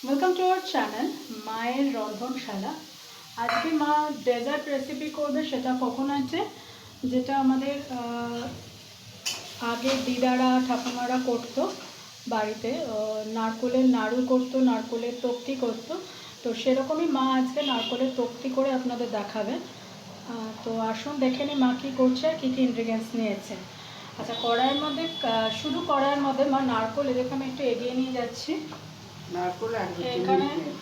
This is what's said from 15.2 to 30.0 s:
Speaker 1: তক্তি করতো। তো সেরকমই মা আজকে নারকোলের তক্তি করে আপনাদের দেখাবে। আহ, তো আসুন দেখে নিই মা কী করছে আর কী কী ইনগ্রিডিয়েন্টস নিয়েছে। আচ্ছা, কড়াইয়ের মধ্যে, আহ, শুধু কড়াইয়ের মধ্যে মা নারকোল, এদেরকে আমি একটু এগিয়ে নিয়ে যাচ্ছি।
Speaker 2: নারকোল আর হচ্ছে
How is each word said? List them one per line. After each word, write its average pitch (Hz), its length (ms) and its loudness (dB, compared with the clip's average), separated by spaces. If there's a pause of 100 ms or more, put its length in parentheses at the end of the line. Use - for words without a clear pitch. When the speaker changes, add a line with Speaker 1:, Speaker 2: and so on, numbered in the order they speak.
Speaker 1:
তক্তি 254 320 -2
করতো। 254 460 -4 (420)
তো 226 120 -2
সেরকমই 269 520 2
মা 262 320 4
আজকে 254 240 2
নারকোলের 254 540 0
তক্তি 254 340 -2
করে 269 220 2
আপনাদের 240 380 0
দেখাবে। 208 420 -2
আহ, - 840 -10 (300)
তো 226 140 -2
আসুন 226 400 -2
দেখে 254 260 4
নিই 285 120 -2
মা 254 260 6
কী 269 140 -4
করছে 254 320 4
আর 320 120 2
কী 254 160 0
কী 262 60 4
ইনগ্রিডিয়েন্টস 226 520 0
নিয়েছে। 208 420 -2 (600)
আচ্ছা, - 240 -6
কড়াইয়ের 254 400 4
মধ্যে, 302 200 -2
আহ, 226 480 0 (120)
শুধু 285 260 -2
কড়াইয়ের 277 320 4
মধ্যে 269 240 2
মা 269 160 4
নারকোল, 247 480 0
এদেরকে 254 260 0
আমি 269 120 -2
একটু 262 160 -4
এগিয়ে 247 320 0
নিয়ে 262 180 0
যাচ্ছি। 247 480 -4 (720)
Speaker 2:
নারকোল 180 420 -2
আর 196 120 -2
হচ্ছে 175 160 -6